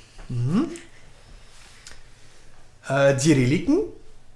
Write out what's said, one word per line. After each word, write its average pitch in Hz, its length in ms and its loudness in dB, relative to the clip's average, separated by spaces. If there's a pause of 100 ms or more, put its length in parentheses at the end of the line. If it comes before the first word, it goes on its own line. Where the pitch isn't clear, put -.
(260)
Mhm. 131 360 0 (2250)
Eh, 139 380 2
die 147 160 6
Reliken. 165 460 2 (560)